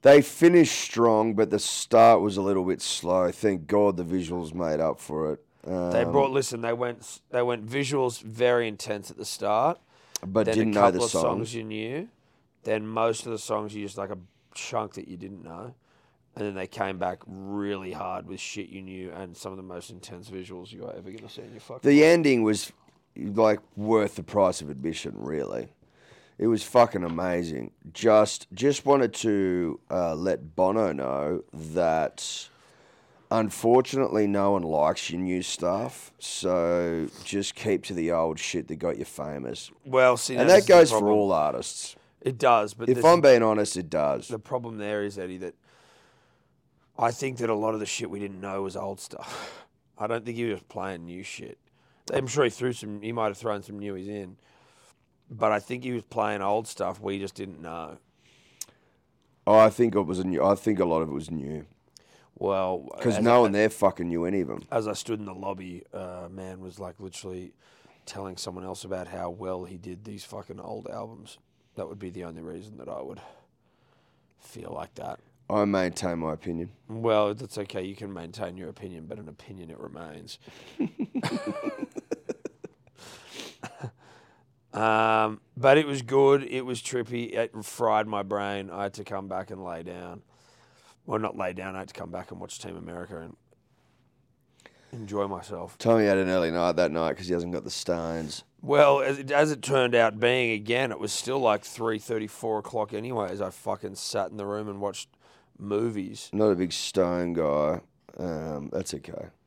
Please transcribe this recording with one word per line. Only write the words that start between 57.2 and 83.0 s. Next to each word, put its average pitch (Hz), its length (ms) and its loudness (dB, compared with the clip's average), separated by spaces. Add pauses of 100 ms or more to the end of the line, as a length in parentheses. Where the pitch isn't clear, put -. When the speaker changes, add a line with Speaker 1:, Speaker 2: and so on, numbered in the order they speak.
Speaker 2:
didn't 95 260 -12
know. 80 380 -12 (1500)
Speaker 1:
Oh, 104 120 8
I 110 120 10
think 113 260 2
it 104 60 4
was 90 180 -4
a 92 40 -4
new, 87 200 0
I 98 100 6
think 104 240 0
a 90 60 2
lot 82 180 2
of 80 60 -4
it 73 40 -8
was 76 180 -8
new. 76 360 -8 (720)
Speaker 2:
Well, 92 480 -2 (140)
Speaker 1:
'Cause 117 180 0
Speaker 2:
as 107 60 0
Speaker 1:
no 120 120 8
Speaker 2:
I - 40 10
Speaker 1:
one 110 120 4
there 107 180 4
fucking 92 380 2
knew 85 180 0
any 95 160 0
of 69 80 -4
'em. 50 200 -8
Speaker 2:
As 113 160 -2
I 104 60 -4
stood 107 280 -8
in 104 40 -12
the 95 100 -12
lobby, 92 500 -10 (100)
uh, 90 360 -12
man 92 300 -14
was, 92 180 -16
like, 90 220 -14
literally 92 540 -14 (500)
telling 95 320 -12
someone 92 280 -10
else 92 200 -10
about 95 240 -8
how 90 220 -8
well 90 340 -8
he 92 140 -16
did 92 260 -16
these 104 200 -14
fucking 101 360 -14
old 104 280 -12
albums. 110 500 -14 (380)
That 92 120 -8
would 101 100 -14
be 95 120 -10
the 90 140 -12
only 82 180 -14
reason 90 340 -14
that 62 140 -14
I 71 100 -8
would 67 200 -12 (1160)
feel - 320 -18
like - 260 -12
that. - 220 -12 (300)
Speaker 1:
I 104 160 2
maintain 92 540 0
my 78 160 -4
opinion. 85 380 -8 (160)
Speaker 2:
Well, 110 440 2
that's 113 240 -12
okay. 98 260 -8
You 98 140 -10
can 101 160 -10
maintain 90 460 -10
your 87 100 -12
opinion, 87 380 -14
but 92 120 -14
an 90 100 -16
opinion 87 420 -18
it 76 100 -18
remains. 82 580 -16 (400)
<laughs> 285 100 -4 (3750)